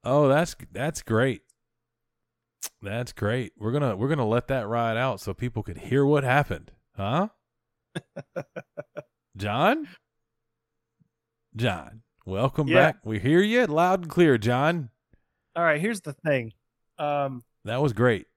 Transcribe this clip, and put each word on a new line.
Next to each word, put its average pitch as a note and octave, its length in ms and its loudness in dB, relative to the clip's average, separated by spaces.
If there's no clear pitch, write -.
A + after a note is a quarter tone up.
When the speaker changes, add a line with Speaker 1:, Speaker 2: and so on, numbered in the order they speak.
Speaker 1:
Oh, C#3 240 4
that's, D3+ 280 2
that's C#3 300 -6
great. A2+ 400 0
That's A2 320 -8
great. A2 460 -2
We're A2 140 -4
gonna, C3+ 240 0
we're A#2 120 -2
gonna C#3+ 180 0
let A#2 220 0
that B2+ 180 -2
ride A2+ 300 0
out B2+ 240 -2
so - 140 -8
people A#2 280 -6
could F2 140 -10
hear C#3 300 2
what C#3+ 180 2
happened, C3 460 0
huh? C3 320 -2
<laughs> - 1120 -16
John? D#3 520 0
John, G2+ 480 -4
welcome C3 440 -2
Speaker 2:
Yeah. E3 240 6
Speaker 1:
back. - 120 -12
We A2 140 -4
hear C#3+ 240 4
you A3+ 240 2
loud F3+ 360 2
and D#3+ 80 -10
clear, D3+ 280 6
John. C3 500 0
Speaker 2:
All E3+ 100 -2
right, D3+ 160 2
here's G#3 200 -4
the D3 140 -10
thing. B2+ 380 -2
Um, C#3+ 440 -4
Speaker 1:
That A#2+ 180 -2
was C#3 100 2
great. A2+ 440 2